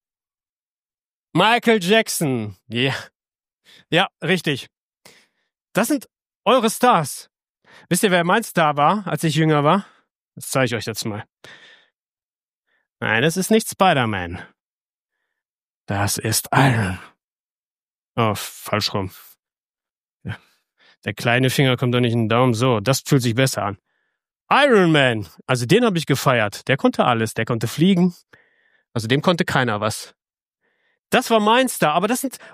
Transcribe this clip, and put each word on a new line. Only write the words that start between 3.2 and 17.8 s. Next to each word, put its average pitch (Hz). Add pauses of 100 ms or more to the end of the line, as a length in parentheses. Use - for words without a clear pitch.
Ja, 170 (120)
richtig. 160 (1080)
Das 214
sind 285 (380)
eure 226
Stars. 190 (600)
Wisst 180
ihr, 202
wer 175
mein 202
Star 151
war, 175
als 151
ich 156
jünger 156
war? 180 (500)
Das -
zeige 131
ich 117
euch 107
jetzt 110
mal. 104 (1700)
Nein, 113
das 160
ist 185
nicht 220
Spider-Man. 107 (1400)
Das 101
ist -
Iron. 113 (1160)